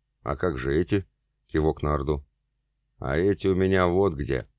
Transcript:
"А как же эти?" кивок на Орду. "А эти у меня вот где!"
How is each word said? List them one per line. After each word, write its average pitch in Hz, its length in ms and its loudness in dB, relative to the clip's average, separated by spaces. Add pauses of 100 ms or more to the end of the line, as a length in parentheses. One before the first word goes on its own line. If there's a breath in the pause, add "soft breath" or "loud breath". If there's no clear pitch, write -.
(240)
"А 71 120 -4
как 80 220 -2
же 67 200 -2
эти?" 98 280 0 (420)
кивок 76 340 0
на 73 120 0
Орду. 71 320 -2 (760)
"А 69 160 -2
эти 98 300 0
у 95 80 2
меня 92 320 4
вот 92 260 2
где!" 67 340 -4 (120)